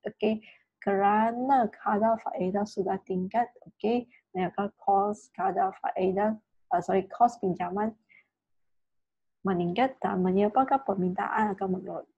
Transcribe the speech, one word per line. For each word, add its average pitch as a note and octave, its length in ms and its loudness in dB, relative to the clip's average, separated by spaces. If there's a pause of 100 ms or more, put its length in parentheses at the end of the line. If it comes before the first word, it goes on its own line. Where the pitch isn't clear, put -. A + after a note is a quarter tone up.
Okey, A3 360 -2 (420)
kerana A3 880 2
kadar A3 480 0
faedah F#3+ 440 -2
sudah F#3+ 400 -2
tingkat, G3 440 -2 (280)
okey, A#3+ 340 -2 (220)
menyebabkan F#3 480 -2
kos G3+ 560 0
kadar F#3+ 360 0 (120)
faedah, G3 520 0 (360)
uh, F3 120 2
sorry, F#3+ 240 0
kos A#3+ 320 2
pinjaman F#3+ 520 -2 (1500)
meningkat F#3+ 560 0
dan F#3+ 240 -2
menyebabkan G#3+ 600 2
permintaan G3 720 -2
akan F#3+ 140 -4 (100)
menurun. F3+ 280 -12 (100)